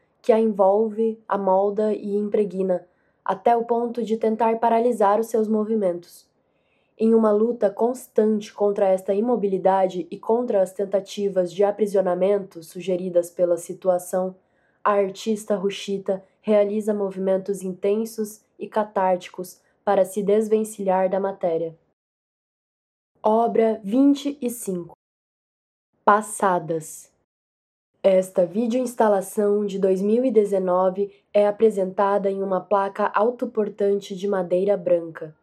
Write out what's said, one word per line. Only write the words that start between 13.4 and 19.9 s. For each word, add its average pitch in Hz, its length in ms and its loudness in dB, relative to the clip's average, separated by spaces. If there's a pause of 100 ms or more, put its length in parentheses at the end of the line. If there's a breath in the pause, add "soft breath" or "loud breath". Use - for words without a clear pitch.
situação, 185 760 -2 (480)
a 208 100 4
artista 202 640 -2
Rushita 196 680 -4 (180 soft breath)
realiza 208 520 2
movimentos 190 680 -2
intensos 208 800 -4 (180)
e 208 80 -10
catárticos 185 920 -4 (240)
para 196 220 2